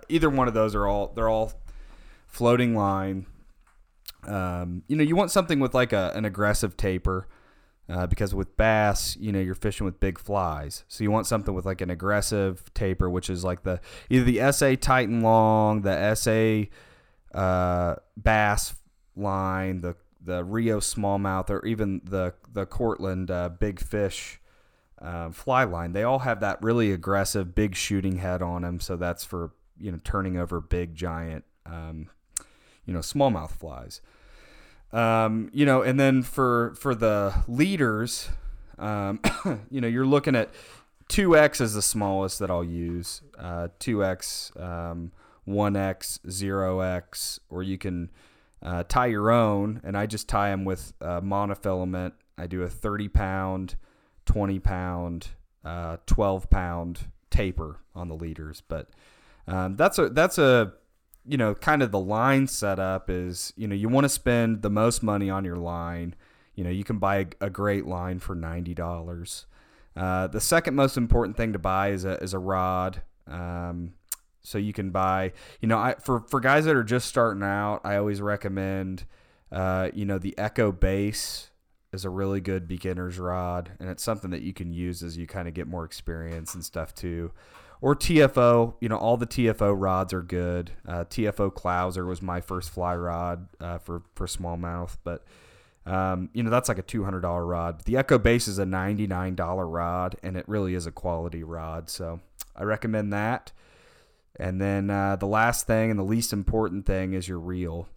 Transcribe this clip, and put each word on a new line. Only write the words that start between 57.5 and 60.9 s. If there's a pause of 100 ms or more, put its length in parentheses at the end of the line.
on
the
leaders.
But, (580)
um,
that's
a,
that's
a, (520)